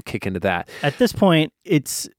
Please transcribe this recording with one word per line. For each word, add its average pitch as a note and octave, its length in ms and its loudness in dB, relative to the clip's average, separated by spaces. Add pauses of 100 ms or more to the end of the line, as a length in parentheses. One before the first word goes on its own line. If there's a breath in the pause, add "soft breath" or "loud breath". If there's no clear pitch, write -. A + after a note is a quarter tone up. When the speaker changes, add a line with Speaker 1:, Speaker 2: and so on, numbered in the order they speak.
Speaker 1:
kick - 200 -8
into F#2+ 140 -4
that. F2 300 -2 (140 loud breath)
Speaker 2:
At C#3+ 160 -2
this B3 120 2
point, E3 400 4 (140)
it's - 420 -2 (120)